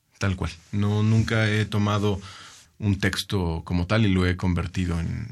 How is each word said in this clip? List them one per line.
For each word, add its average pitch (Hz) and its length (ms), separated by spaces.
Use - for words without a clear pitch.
tal 98 180
cual. 90 140
No, 104 300
nunca 110 480
he 107 160
tomado 104 540
un 101 200
texto 90 680
como 87 220
tal 113 200
y 95 60
lo 92 140
he 87 100
convertido 87 640
en, 85 340